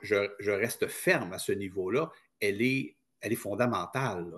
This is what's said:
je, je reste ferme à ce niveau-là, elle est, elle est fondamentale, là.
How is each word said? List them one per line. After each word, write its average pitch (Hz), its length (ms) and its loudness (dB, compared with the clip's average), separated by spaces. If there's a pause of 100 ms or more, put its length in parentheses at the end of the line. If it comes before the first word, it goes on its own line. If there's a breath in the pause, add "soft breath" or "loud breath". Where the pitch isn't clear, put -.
je, 101 280 2 (100)
je 101 120 0
reste 104 360 0
ferme 127 440 2
à 95 60 -8
ce - 140 -2
niveau-là, 98 600 -2 (300 loud breath)
elle 101 200 2
est, 131 360 0 (240)
elle 107 100 -2
est 113 40 0
fondamentale, 101 960 -2
là. 85 60 -12